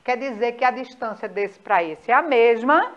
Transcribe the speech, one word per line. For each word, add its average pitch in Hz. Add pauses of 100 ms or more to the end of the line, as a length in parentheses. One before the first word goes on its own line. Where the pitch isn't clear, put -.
Quer 247
dizer 240
que 247
a 247
distância 226
desse 196
pra 185
esse 160
é -
a 285
mesma 254